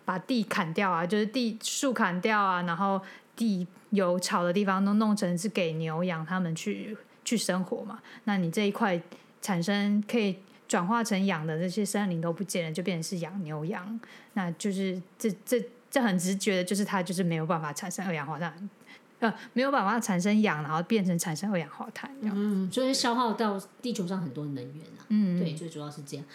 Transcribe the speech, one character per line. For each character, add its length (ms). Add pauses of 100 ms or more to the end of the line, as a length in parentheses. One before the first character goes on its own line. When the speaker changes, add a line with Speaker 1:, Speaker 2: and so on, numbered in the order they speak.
Speaker 1:
把 140
地 240
砍 320
掉 160
啊， 160
就 100
是 80
地， 380
树 300
砍 280
掉 200
啊， 220
然 140
后 240 (360)
地 280 (260)
有 280
草 240
的 100
地 120
方 200
都 100
弄 200
成 240
是 100
给 260
牛 280
羊 240
他 140
们 160
去， 400 (280)
去 120
生 260
活 220
嘛。 160 (240)
那 140
你 120
这 160
一 60
块 280 (400)
产 220
生 460
可 100
以 200 (280)
转 200
化 180
成 220
养 200
的 120
这 100
些 160
森 240
林 100
都 140
不 100
见 220
了， 80
就 100
变 140
成 60
是 160
养 260
牛 220
羊。 340 (320)
那 200
就 200
是 280 (180)
这， 120 (140)
这， 180 (280)
这 100
很 180
直 160
觉 220
的， 80
就 100
是 80
它 200
就 100
是 100
没 140
有 80
办 160
法 140
产 160
生 160
二 80
氧 120
化 120
碳， 320 (480)
呃， 140 (200)
没 80
有 100
办 140
法 160
产 180
生 220
氧， 220
然 100
后 120
变 200
成 140
产 180
生 160
二 60
氧 100
化 240
碳 180 (120)
这 40
样。 100
Speaker 2:
嗯， 360
所 100
以 100
消 220
耗 200
到 260 (220)
地 100
球 140
上 120
很 120
多 160
能 180
源 200 (140)
啊。 100
Speaker 1:
嗯。 300
Speaker 2:
对， 140
最 160
主 100
要 120
是 140
这 120
样。 80 (100)